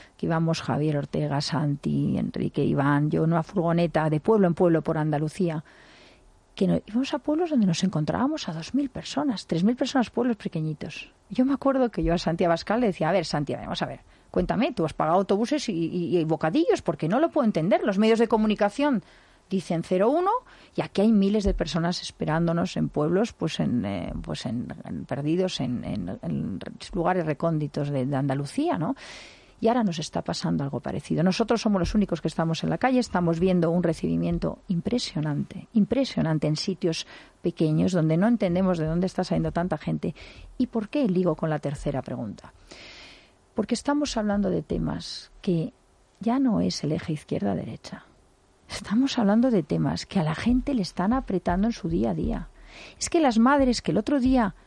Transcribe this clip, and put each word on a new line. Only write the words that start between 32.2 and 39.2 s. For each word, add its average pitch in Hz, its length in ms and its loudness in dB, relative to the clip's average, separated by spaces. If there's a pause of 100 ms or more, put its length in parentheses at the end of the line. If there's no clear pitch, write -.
que - 80 -2
estamos 165 340 -2
en 165 60 -2
la 160 80 0
calle, 254 220 2
estamos 175 420 0
viendo 180 300 2
un 175 120 2
recibimiento 165 760 -2 (100)
impresionante, 165 1040 -4
impresionante 185 760 2
en 156 100 2
sitios 170 500 -2 (340)
pequeños 165 520 2
donde 160 260 4
no 202 100 4
entendemos 185 480 2
de 160 80 0
dónde 170 220 0
está 185 180 -2